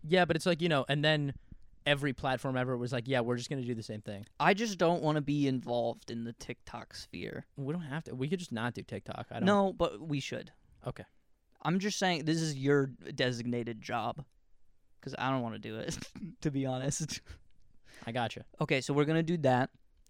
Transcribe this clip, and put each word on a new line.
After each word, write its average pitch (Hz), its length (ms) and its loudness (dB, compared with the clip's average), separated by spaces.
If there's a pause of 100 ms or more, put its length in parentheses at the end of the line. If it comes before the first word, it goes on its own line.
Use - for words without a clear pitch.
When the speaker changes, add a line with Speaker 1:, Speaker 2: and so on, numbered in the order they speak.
Speaker 1:
Yeah, 175 220 4
but 165 120 2
it's 156 100 0
like, 170 160 2
you 175 60 2
know, 139 200 4
and 147 160 2
then 147 300 4 (520)
every 143 260 2
platform 131 440 -2
ever 127 200 0
was 120 160 -4
like, 120 140 -4
"Yeah, 131 140 2
we're 120 160 0
just 120 140 -6
gonna 135 120 -4
do 120 120 -2
the 113 80 -6
same 107 180 -8
thing." 101 240 -10 (160)
Speaker 2:
I 170 140 8
just 202 240 -2
don't 175 240 4
wanna 151 180 2
be 143 280 2
involved 120 640 -2
in 117 140 -6
the 117 100 -6
TikTok - 600 -12
sphere. - 520 -10 (100)
Speaker 1:
We 139 160 -4
don't 175 100 -4
have 151 220 -6
to. - 100 -10
We 131 140 -4
could 185 100 -2
just 175 140 -8
not 117 220 -2
do - 80 -8
TikTok. - 480 -8
I 117 100 -6
don't 180 60 4
Speaker 2:
No, 196 260 6
but 165 280 -2
we 147 200 -4
should. 120 320 -8 (340)
Speaker 1:
Okay. - 180 -10 (580)
Speaker 2:
I'm 170 180 2
just 202 180 -2
saying 175 260 2
this 160 160 2
is 156 160 -2
your 139 300 6
designated 120 960 -2
job, 120 420 -4 (760)
'cause 131 160 -10
I 131 120 0
don't 131 120 0
wanna 110 160 -6
do 110 180 -8
it, - 220 -6 (240)
<laughs> 165 180 -14
to 156 100 0
be 135 160 0
honest. 131 540 -2 (840)
Speaker 1:
I 117 60 -6
gotcha. 117 320 -2 (160)
Speaker 2:
Okay, 147 200 4
so 139 140 -2
we're 147 100 6
gonna 160 180 2
do 165 160 0
that. 131 300 4 (420)